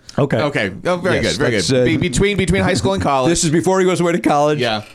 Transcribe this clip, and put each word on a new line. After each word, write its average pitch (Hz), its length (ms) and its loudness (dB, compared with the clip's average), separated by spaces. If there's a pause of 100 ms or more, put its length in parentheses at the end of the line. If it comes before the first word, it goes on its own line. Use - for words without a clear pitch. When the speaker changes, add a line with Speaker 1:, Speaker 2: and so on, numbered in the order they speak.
(180)
Speaker 1:
Okay. 135 240 0
Speaker 2:
Okay. 127 300 -2 (120)
Oh, 180 140 0
very 170 180 -2
Speaker 3:
Yes, 98 160 -2
Speaker 2:
good. 85 60 -6
Very 143 180 0
Speaker 3:
that's, 90 140 -2
Speaker 2:
good. 127 120 4
Speaker 3:
uh, - 40 4
Speaker 2:
Be-, 110 100 2
between, 196 400 0
between 190 260 0
high 185 120 0
school 190 200 0
and 190 80 -4
college. 139 280 2
Speaker 3:
This 165 120 0
is 160 80 0
before 175 300 2
he 185 40 2
goes 180 160 2
away 170 120 2
to 147 80 -2
college. 151 400 2
Speaker 2:
Yeah. 110 240 -2 (100)